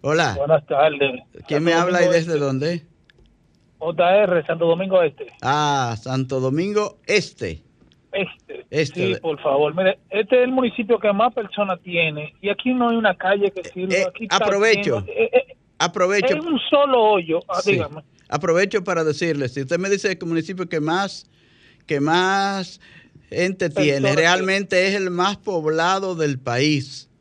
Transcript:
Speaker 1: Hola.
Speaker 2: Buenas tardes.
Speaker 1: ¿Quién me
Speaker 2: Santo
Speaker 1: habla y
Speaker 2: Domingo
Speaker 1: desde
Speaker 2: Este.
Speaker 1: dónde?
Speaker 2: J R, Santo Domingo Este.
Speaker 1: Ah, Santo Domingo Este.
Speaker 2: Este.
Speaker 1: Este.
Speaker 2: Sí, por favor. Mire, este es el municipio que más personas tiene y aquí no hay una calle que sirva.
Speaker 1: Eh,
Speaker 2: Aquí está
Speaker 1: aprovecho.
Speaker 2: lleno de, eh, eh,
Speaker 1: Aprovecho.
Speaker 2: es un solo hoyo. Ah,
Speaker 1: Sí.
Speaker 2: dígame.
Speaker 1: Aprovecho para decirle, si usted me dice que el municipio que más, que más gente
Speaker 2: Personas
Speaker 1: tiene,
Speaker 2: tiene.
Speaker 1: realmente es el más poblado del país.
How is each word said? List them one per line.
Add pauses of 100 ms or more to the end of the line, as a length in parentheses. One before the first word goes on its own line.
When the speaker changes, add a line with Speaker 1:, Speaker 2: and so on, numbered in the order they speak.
Speaker 1:
Hola.
Speaker 2:
Buenas
tardes. (260)
Speaker 1:
¿Quién
me
Speaker 2:
Santo
Speaker 1:
habla
y
Speaker 2:
Domingo
Speaker 1:
desde
Speaker 2:
Este.
Speaker 1:
dónde? (920)
Speaker 2:
J
R,
Santo
Domingo
Este. (160)
Speaker 1:
Ah,
Santo
Domingo
Este. (500)
Speaker 2:
Este.
Speaker 1:
Este.
Speaker 2:
Sí,
por
favor.
Mire, (100)
este
es
el
municipio
que
más
personas
tiene
y
aquí
no
hay
una
calle
que
sirva.
Speaker 1:
Eh,
Speaker 2:
Aquí
está
Speaker 1:
aprovecho.
Speaker 2:
lleno
de, (120)
eh,
eh, (220)
Speaker 1:
Aprovecho.
Speaker 2:
es
un (100)
solo
hoyo.
Ah,
Speaker 1:
Sí.
Speaker 2:
dígame. (280)
Speaker 1:
Aprovecho
para
decirle,
si
usted
me
dice
que
el
municipio
que
más, (560)
que
más (480)
gente
Speaker 2:
Personas
Speaker 1:
tiene,
Speaker 2:
tiene.
Speaker 1:
realmente
es
el
más
poblado
del
país. (120)